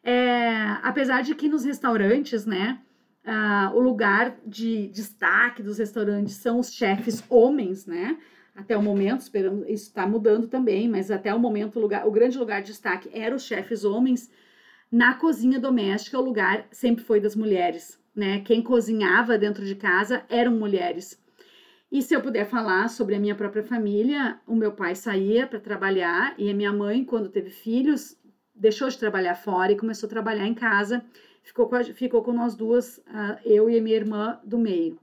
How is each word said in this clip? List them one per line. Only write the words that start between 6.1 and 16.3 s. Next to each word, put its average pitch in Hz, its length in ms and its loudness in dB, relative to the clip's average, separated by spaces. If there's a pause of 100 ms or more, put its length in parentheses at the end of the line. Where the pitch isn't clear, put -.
são 233 240 -2
os 240 160 -4
chefes 202 560 -2
homens, 233 560 4
né? 190 320 -6 (380)
Até 202 200 -4
o 208 60 2
momento, 208 400 0
esperamos, 190 480 -4
isso 214 240 -8
tá 190 140 -4
mudando 220 400 2
também, 233 420 0
mas 196 220 -2
até 196 220 -2
o 233 60 0
momento, 214 380 -2
o 226 40 0
lugar, 202 260 0
o 208 40 2
grande 247 280 2
lugar 214 220 -4
de 202 100 -14
destaque 185 420 -6
era 226 220 -4
os 247 80 -8
chefes 202 420 -6
homens. 240 460 0 (600)
Na 240 220 6
cozinha 254 460 2
doméstica, 226 580 0
o 254 60 2
lugar 214 480 0